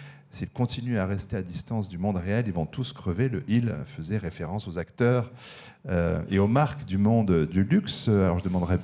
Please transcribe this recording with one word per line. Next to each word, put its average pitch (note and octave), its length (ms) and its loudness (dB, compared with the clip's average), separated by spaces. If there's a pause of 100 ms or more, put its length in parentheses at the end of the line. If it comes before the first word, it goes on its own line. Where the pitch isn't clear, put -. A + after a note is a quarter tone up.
(300)
S'ils - 200 -10
continuent A#2+ 480 -2
à F#2+ 80 2
rester G2 320 -4
à F#2 40 -4
distance G2+ 460 -6
du F2+ 100 -12
monde F#2+ 200 0
réel, G2+ 300 0
ils F#2 60 -4
vont D#2+ 120 0
tous - 260 -6
crever. G#2 380 -2
Le « B2+ 180 -4
il » A2+ 260 2 (120)
faisait E2 320 -6
référence F2+ 500 -6
aux E2+ 100 -6
acteurs, A#2+ 540 0 (560)
euh, E2+ 420 2
et G2 80 2
aux G2+ 120 4
marques C#3 340 2
du F#2+ 140 -4
monde G2+ 480 4
du F#2 180 2
luxe. D3+ 460 0
Alors F#2+ 280 4
je F2+ 60 -4
demanderai F2+ 400 0